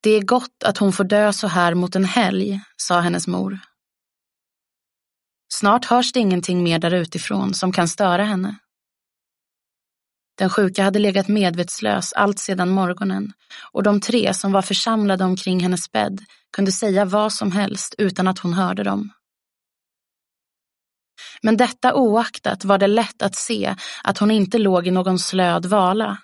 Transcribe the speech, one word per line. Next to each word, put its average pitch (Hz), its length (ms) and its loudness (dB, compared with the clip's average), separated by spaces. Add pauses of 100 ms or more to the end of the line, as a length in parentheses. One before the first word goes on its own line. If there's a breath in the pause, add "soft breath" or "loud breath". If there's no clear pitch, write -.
"Det 214 80 2
är 214 120 4
gott 247 420 -2
att 208 140 0
hon 190 160 2
får 196 100 0
dö 208 300 2
så 208 140 -4
här 175 260 2
mot 180 220 -2
en 190 100 2
helg", 196 560 0 (160)
sa 175 220 0
hennes 175 280 -2
mor. 190 320 -4 (1900)
"Snart 214 320 2
hörs 240 260 2
det 254 80 0
ingenting 180 440 2
mer 165 160 2
där 170 140 0
utifrån 190 600 -2
som 185 180 -2
kan 175 160 2
störa 180 360 2
henne." 202 320 -2 (1800)
Den 190 120 0
sjuka 190 340 0
hade 202 160 2
legat 196 280 2
medvetslös 190 840 -2
allt 202 260 0
sedan 185 300 -4
morgonen, 190 640 -2 (380 loud breath)
och 202 120 -2
de 202 180 4
tre 220 320 0
som 196 180 -2
var 196 100 4
församlade 196 640 0
omkring 185 360 0
hennes 180 320 -2
bädd 190 340 -2 (260 soft breath)
kunde 196 200 0
säga 202 340 0
vad 208 280 0
som 202 180 -4
helst - 460 -4
utan 185 300 0
att 185 120 0
hon 175 140 -4
hörde 190 300 -2
dem. 202 280 -4 (2250 loud breath)
Men 220 160 2
detta - 380 2
oaktat 220 680 0
var 196 120 4
det 196 100 4
lätt 214 340 0
att 202 140 -2
se 196 400 -4 (280 loud breath)
att 202 140 -2
hon 208 140 2
inte 208 260 2
låg 185 300 2
i 180 40 0
någon 185 280 2
slö 175 400 0
dvala. 202 640 0